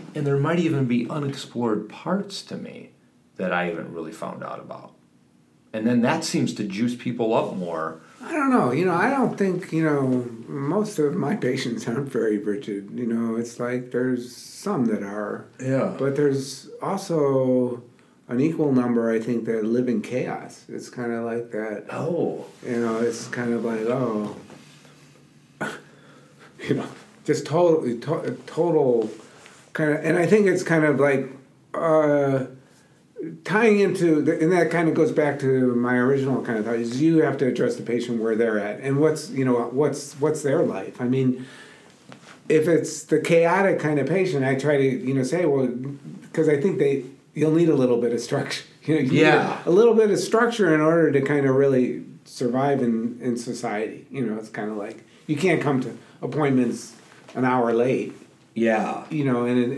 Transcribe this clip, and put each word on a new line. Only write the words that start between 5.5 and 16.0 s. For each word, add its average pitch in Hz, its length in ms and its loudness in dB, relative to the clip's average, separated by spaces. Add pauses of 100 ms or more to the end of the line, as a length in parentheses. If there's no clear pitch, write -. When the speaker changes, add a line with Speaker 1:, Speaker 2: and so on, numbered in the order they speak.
Speaker 1:
And 110 160 -2
then 123 140 4
that 156 240 0
seems 139 300 0
to 107 100 -6
juice 110 300 -2
people 117 380 -2
up 139 220 0
more. 82 460 -6 (200)
Speaker 2:
I 254 120 -10
don't 285 180 0
know. 180 200 4
You 156 140 0
know, 180 80 0
I 185 160 2
don't 269 280 0
think, 180 340 -2
you 160 120 0
know, 131 440 0 (200)
most 151 520 -2
of 147 160 0
my 139 220 -2
patients 127 500 -4
aren't 120 240 -4
very 110 260 0
rigid. 101 560 -6
You 120 140 -6
know, 113 300 -2
it's 117 220 -6
like 123 320 -4
there's 127 440 -2
some 175 520 -4
that 104 160 -2
are. 104 420 -8 (160)
Speaker 1:
Yeah. 131 360 0
Speaker 2:
But 135 200 0